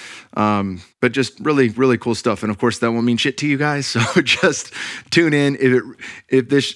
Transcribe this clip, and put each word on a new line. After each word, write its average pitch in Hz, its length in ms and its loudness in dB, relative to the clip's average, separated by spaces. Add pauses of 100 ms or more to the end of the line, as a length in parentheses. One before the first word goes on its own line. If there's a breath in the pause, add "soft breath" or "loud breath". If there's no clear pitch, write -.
(360 loud breath)
Um, 101 460 0 (180)
but 123 120 2
just 127 280 -4
really, 135 300 2
really 120 300 2
cool 117 160 -2
stuff. 107 260 -2
And 107 100 -4
of 101 60 -6
course, 117 220 -2
that 117 120 0
won't 120 140 0
mean 120 120 2
shit 135 200 -2
to 147 100 -4
you 143 100 0
guys. 143 280 -2
<laughs> - 100 -4
So 117 280 2
just - 500 0 (380 loud breath)
tune 160 240 4
in. 143 220 2
If 127 160 4
it, 120 100 2 (460 loud breath)
if 131 200 2
this, 139 260 2